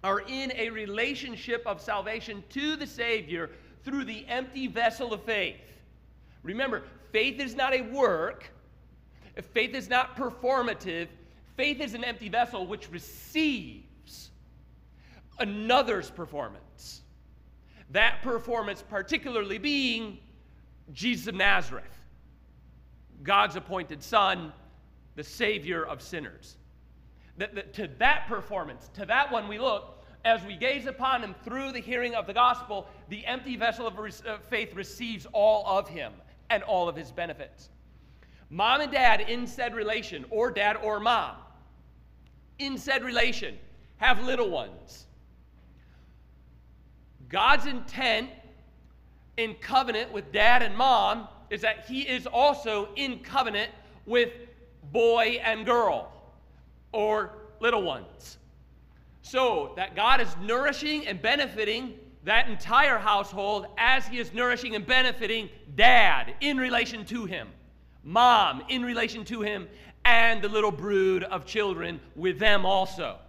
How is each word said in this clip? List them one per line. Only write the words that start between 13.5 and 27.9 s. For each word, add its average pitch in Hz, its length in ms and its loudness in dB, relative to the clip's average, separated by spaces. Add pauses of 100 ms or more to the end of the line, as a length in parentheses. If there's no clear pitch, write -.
another's 220 720 -2
performance. - 880 -12 (920)
That 220 320 4
performance 226 640 -4
particularly 208 720 -4
being 233 600 -2 (760)
Jesus 185 360 -4
of 180 60 -8
Nazareth, 190 720 0 (1160)
God's 196 340 2
appointed 170 460 -10
Son, 185 500 2 (640)
the 147 80 -12
Savior 170 600 -4
of 139 160 -10
sinners. 135 540 -14 (840)
That, 202 160 -8
that, 196 200 -12
to 202 140 -8 (100)